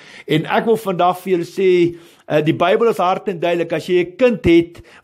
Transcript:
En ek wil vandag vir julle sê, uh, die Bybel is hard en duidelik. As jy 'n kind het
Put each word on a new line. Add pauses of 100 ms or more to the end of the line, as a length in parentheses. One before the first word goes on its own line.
(280)
En (120)
ek
wil
vandag
vir
julle
sê, (580)
uh,
die
Bybel
is
hard
en
duidelik.
As
jy
'n
kind
het (220)